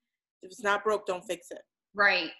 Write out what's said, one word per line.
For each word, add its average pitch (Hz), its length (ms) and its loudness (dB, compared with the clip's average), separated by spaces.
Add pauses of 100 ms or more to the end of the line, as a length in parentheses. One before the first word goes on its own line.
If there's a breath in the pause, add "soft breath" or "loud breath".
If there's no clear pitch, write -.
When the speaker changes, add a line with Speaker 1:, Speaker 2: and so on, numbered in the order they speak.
(420)
Speaker 1:
If 185 100 -16
it's 214 100 -12
not 202 220 2
broke, 208 220 0
don't 180 180 -4
fix - 260 -8
it. - 120 -14 (320)
Speaker 2:
Right. 190 460 2